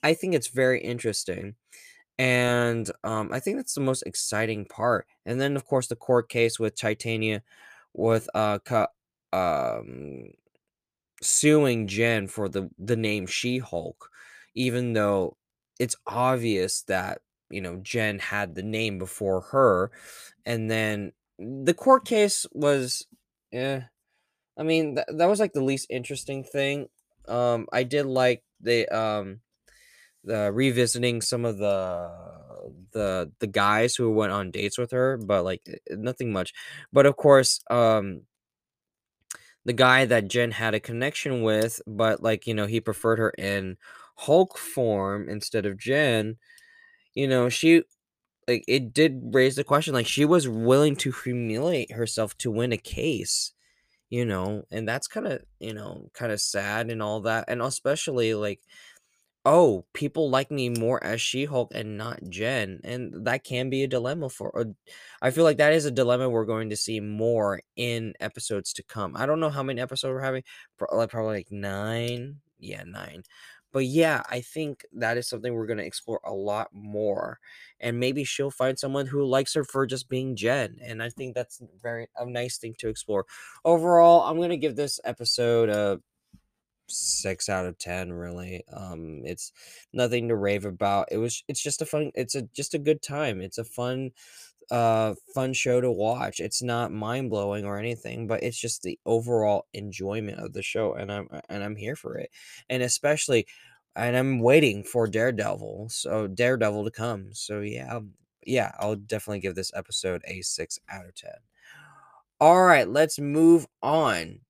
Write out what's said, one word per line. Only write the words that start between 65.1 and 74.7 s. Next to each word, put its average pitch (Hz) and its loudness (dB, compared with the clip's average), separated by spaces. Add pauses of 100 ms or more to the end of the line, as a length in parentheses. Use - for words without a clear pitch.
I 131 2
feel 160 4
like 147 6
that 151 6
is 156 4
a 143 -2
dilemma 123 2
we're 113 2
going 110 -4
to 107 -4
see 110 -4
more 107 0 (140)
in 117 -4
episodes 104 -6
to - -12
come. 98 -6
I 123 -2
don't 151 2
know 160 0
how 143 -4
many 131 -4
episodes 131 -4
we're 131 -6
having, 131 -4 (340)
pro-, - -4
like, 113 0
probably, 110 -4
like, 95 -10
nine? 117 -6 (180)
Yeah, - -14
nine. 85 -16 (500)
But, 135 0
yeah, 147 2
I 123 -6
think 151 -10